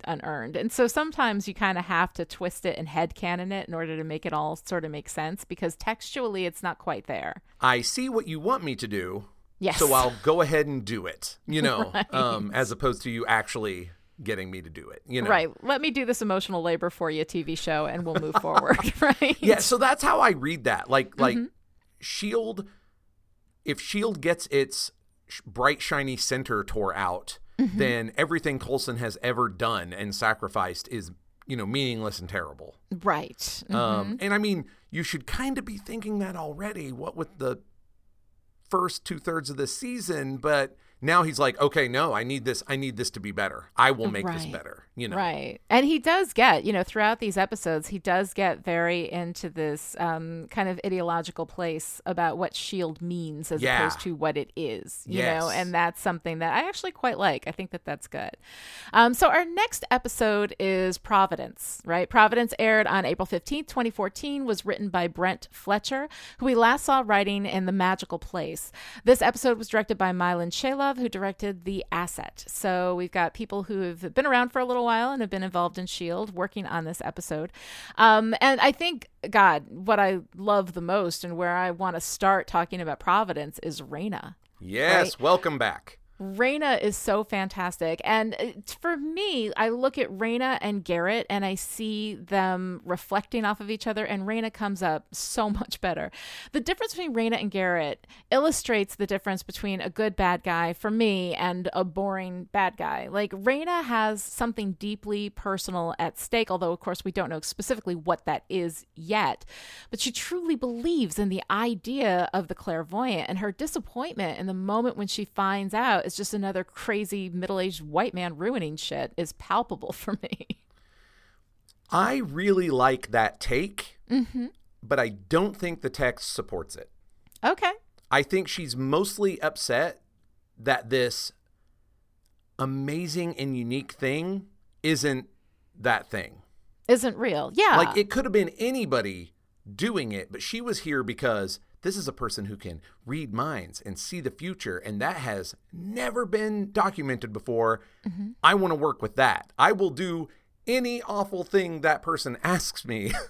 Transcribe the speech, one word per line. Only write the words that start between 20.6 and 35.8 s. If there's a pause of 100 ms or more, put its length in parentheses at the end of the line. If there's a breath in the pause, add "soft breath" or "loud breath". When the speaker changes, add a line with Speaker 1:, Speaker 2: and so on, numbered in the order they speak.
Speaker 2:
that.
Like,
like,
Speaker 1:
Mm-hmm. (560)
Speaker 2:
shield, (960 loud breath)
if
shield
gets
its (360)
sh-,
bright,
shiny
center
tore
out, (200)
Speaker 1:
Mm-hmm.
Speaker 2:
then
everything
Coulson
has
ever
done
and
sacrificed
is, (360)
you
know,
meaningless
and
terrible. (280)
Speaker 1:
Right.
Speaker 2:
Um,
Speaker 1:
Mm-hmm.
Speaker 2:
and
I
mean, (260 soft breath)
you
should
kinda
be
thinking